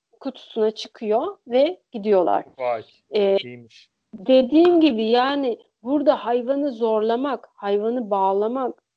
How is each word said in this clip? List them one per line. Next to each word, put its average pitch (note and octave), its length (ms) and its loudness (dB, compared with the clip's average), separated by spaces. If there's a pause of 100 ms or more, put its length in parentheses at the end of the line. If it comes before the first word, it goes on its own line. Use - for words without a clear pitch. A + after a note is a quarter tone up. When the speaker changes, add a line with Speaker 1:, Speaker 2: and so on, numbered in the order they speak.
(200)
Speaker 1:
kutusuna A3 520 -4
çıkıyor A3+ 680 -4 (100)
ve C#4 320 0 (120)
gidiyorlar. G3 540 0 (140)
Speaker 2:
Vay, A#2+ 240 -4 (320)
Speaker 1:
Ee, G3 280 2
Speaker 2:
iyiymiş. A#2+ 460 -20 (240)
Speaker 1:
dediğim D4 680 4
gibi A#3 220 2
yani B3 540 0 (260)
burada C4+ 420 0
hayvanı B3+ 460 -2
zorlamak, A3+ 840 -2
hayvanı G#3 560 -4
bağlamak G#3 760 -2 (140)